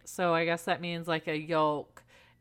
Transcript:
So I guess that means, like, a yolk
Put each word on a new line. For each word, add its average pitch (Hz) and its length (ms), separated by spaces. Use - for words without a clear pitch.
So 175 300
I 165 120
guess 170 200
that 175 160
means, 170 260
like, 160 200
a 156 100
yolk 156 640